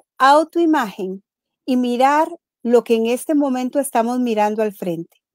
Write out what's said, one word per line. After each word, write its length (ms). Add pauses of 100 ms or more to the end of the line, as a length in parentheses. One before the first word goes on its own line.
(180)
autoimagen 1040 (420)
y 100
mirar 540 (340)
lo 220
que 100
en 120
este 280
momento 420
estamos 440
mirando 420
al 100
frente. 480 (140)